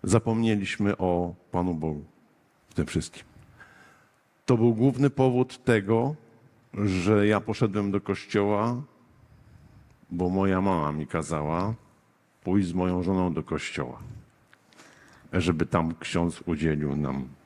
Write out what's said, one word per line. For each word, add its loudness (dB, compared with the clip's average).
zapomnieliśmy 0
o 0
Panu -2
Bogu -4
w -20
tym -2
wszystkim. -6
To 6
był 4
główny 2
powód 0
tego, 2
że 2
ja 4
poszedłem -2
do 0
kościoła, -2
bo -2
moja 2
mama 0
mi -6
kazała -2
pójść 2
z -6
moją 0
żoną 0
do -4
kościoła, -8
żeby 2
tam 0
ksiądz -2
udzielił 0
nam -4